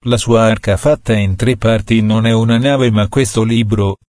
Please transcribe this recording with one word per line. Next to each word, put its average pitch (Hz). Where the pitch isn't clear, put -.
la 120
sua 113
arca 107
fatta 147
in 101
tre 113
parti 113
non 110
è 113
una 113
nave 131
ma 104
questo 113
libro, 107